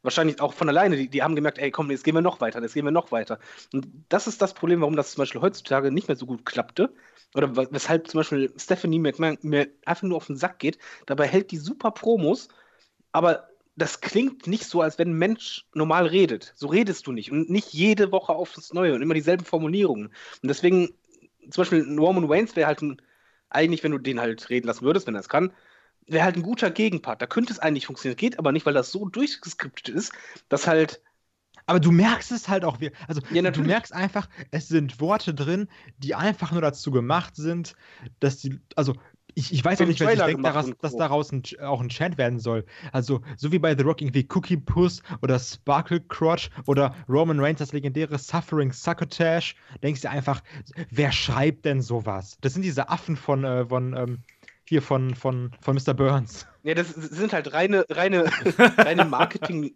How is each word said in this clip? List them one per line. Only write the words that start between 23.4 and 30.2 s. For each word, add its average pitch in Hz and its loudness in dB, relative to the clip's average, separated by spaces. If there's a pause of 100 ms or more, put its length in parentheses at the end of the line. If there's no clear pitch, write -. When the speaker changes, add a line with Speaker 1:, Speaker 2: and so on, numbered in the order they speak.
Speaker 1:
eigentlich, 160 2
wenn 156 0
du 143 -2
den 127 -4
halt 113 -4
reden 120 -2
lassen 117 -4
würdest, 175 2
wenn 110 -6
er 98 -6
es - -16
kann, 180 0 (560)
wäre 160 2
halt 180 2
ein 175 -2
guter 208 -2
Gegenpart. 170 -2
Da 120 -6
könnte 240 -2
es 202 -10
eigentlich 156 -2
funktionieren. 127 -8
Geht 240 -2
aber 147 0
nicht, 156 -2
weil 143 2
das 131 0
so 202 -6
durchgeskriptet - -6
ist, - -6 (360)